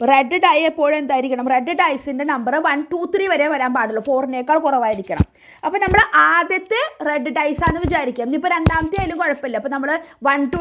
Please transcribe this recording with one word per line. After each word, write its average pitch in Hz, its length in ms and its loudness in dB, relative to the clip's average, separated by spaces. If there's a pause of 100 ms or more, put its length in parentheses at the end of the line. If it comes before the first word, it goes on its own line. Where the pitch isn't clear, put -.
(120)
റെഡ് 269 340 -2
ഡൈ 320 120 4 (120)
എപ്പോഴും 302 320 0
എന്തായിരിക്കണം? 262 520 -2
റെഡ് 254 280 0
ഡൈസിൻ്റെ 277 500 -2
നമ്പർ 247 220 -2 (140)
വൺ, 285 120 0 (120)
ടു, 349 80 -4 (140)
ത്രീ 392 200 0
വരെ 294 200 2
വരാൻ 254 220 -2
പാടുള്ളൂ. 220 320 -2
ഫോറിനേക്കാൾ 262 580 0
കുറവായിരിക്കണം. 220 600 0 (400)
അപ്പോൾ 370 180 0
നമ്മൾ 381 160 4 (300)
ആദ്യത്തെ 370 520 0 (280)
റെഡ് 294 280 -2
ഡൈസ് 302 280 0
ആണെന്ന് 330 200 2
വിചാരിക്കാം. 277 440 -2
ഇനിയിപ്പോൾ 311 260 0
രണ്ടാമത്തെ 320 460 0
ആയാലും 330 200 -4
കുഴപ്പമില്ല. 262 400 -2
അപ്പോൾ 269 140 -6
നമ്മൾ 269 140 -2 (380)
വൺ, 285 120 4 (140)
ടു 349 80 -2